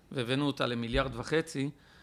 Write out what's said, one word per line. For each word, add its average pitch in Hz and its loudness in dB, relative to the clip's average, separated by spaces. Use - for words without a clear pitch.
והבאנו 135 0
אותה 135 2
למיליארד 120 0
וחצי, 143 0